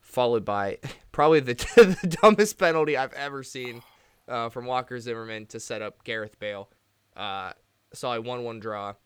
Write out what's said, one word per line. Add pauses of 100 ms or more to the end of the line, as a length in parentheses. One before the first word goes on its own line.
followed
by (160)
<laughs>
probably
the,
<laughs> (260)
the
dumbest
penalty
I've
ever
seen, (440)
uh,
from
Walker
Zimmerman
to
set
up
Gareth
Bale. (480)
Uh, (420)
saw
a
one
one
draw (120)